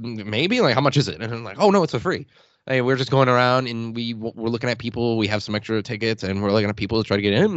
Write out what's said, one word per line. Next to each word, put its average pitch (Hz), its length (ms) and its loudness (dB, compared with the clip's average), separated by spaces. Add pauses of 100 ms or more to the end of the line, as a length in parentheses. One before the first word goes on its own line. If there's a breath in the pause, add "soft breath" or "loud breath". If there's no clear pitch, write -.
maybe, 117 580 -2
like, 143 160 4
how - 60 2
much 143 160 4
is 139 100 2
it?" - 140 -8
And 113 120 -6
I'm 117 120 -10
like, 98 120 -12
"Oh, 202 120 4
no, 196 140 6
it's 156 100 -4
a - 80 0
free." 156 260 -4 (400 soft breath)
Hey, 131 140 2
we're 127 160 2
just 131 140 -2
going 135 180 6
around, 123 400 4
and 113 260 -6
we 117 160 -4
w-, 113 240 -8
we're 113 140 -4
looking 120 200 -2
at 113 80 -2
people. 117 400 -2
We 110 100 2
have 104 140 0
some 107 140 -6
extra 107 260 -4
tickets, 113 400 -4
and 98 220 -2
we're 101 80 2
looking 104 180 2
at 107 60 -2
people 110 260 -2
to 104 60 -4
try 104 80 0
to 101 80 0
get 104 80 2
in. 135 140 4 (120)